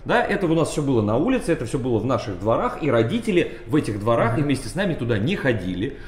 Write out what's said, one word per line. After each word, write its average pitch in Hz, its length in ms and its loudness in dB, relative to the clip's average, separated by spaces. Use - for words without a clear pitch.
да, 233 180 2
это 196 240 -2
у 160 80 2
нас 160 160 2
всё 156 120 -4
было 131 200 2
на 104 140 2
улице, 208 360 2
это 151 120 -2
всё 131 140 -4
было 120 200 0
в 101 80 -2
наших 110 340 -2
дворах, 139 420 0
и 147 80 0
родители 170 600 2
в 127 80 0
этих 104 240 0
дворах 117 380 2
и 151 40 2
вместе 143 260 -2
с 104 60 -10
нами 180 200 0
туда 117 240 -2
не 143 180 0
ходили, 98 600 -2